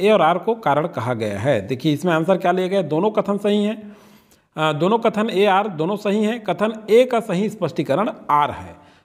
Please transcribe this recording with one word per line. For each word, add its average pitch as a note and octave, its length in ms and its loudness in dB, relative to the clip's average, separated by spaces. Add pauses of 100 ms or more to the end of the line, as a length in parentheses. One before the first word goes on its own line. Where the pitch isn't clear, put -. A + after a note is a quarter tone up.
ए G3 80 4
और G#3+ 120 6
आर E3 160 4
को A3 180 -2
कारण D3+ 320 0
कहा B2+ 260 -4
गया G#2+ 260 -4
है। G#2+ 280 0
देखिए C3+ 260 -2
इसमें E3 200 0
आंसर E3 240 2
क्या F3 140 0
लिया F#3 160 0
गया G3 140 0
है? D#3+ 60 -4
दोनों E3 240 0
कथन G3+ 260 -2
सही G#3 260 0
हैं, G#3+ 340 -8 (600)
अ, D#3 140 2
दोनों E3+ 260 2
कथन A3 320 0
ए F#3+ 160 2
आर G3+ 220 4
दोनों F3 280 -4
सही G3+ 280 0
हैं। A3+ 200 -2
कथन A3 460 -4
ए A#3 160 6
का B3 140 0
सही G3 300 -2
स्पष्टीकरण E3+ 600 -2 (180)
आर C#3+ 220 4
है। - 360 -14 (180)